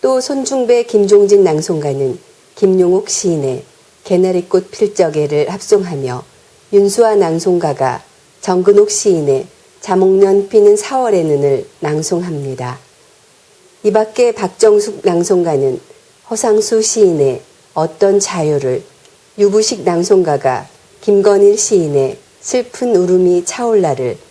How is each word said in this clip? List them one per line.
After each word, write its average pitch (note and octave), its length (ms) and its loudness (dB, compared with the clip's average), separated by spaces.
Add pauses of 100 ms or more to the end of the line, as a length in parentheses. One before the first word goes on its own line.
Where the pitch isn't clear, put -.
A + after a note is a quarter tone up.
또 C4 200 0
손중배, B3+ 640 -2
김종진 G3+ 600 4
낭송가는 D3 760 -2 (380)
김용옥 F#3 520 0
시인의 D3 560 -4 (400)
개나리꽃 F#3 680 0
필적에를 D3+ 800 -2
합송하며, E3+ 760 -4 (480)
윤수아 G#3 420 2
낭송가가 E3 880 -2 (380)
정근옥 G3+ 500 2
시인의 D3 560 0 (340)
자목련 G3 680 2
피는 G#3 280 4
사월의 A3+ 480 -2
눈을 C#3+ 420 0 (140)
낭송합니다. D3 1000 -6 (1040)
이 G#3 80 2
밖에 A3 400 0
박정숙 G#3 720 0
낭송가는 E3+ 760 0 (500)
허상수 A#3+ 520 0
시인의 D#3+ 580 0 (340)
어떤 F#3+ 440 0
자유를, D3 640 -4 (560)
유부식 G#3 440 0
낭송가가 E3+ 840 0 (320)
김건일 G3+ 580 2
시인의 C#3+ 600 -2 (220)
슬픈 B3 540 -4
울음이 F3+ 500 2
차올라를 E3 720 -2 (120)